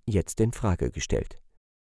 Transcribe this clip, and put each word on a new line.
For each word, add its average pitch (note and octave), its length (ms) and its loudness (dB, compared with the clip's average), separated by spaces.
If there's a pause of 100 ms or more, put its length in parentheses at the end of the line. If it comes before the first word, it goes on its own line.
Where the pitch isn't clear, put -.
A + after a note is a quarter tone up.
jetzt G2 360 2
in A2+ 100 4
Frage F2 400 0
gestellt. - 480 -4 (480)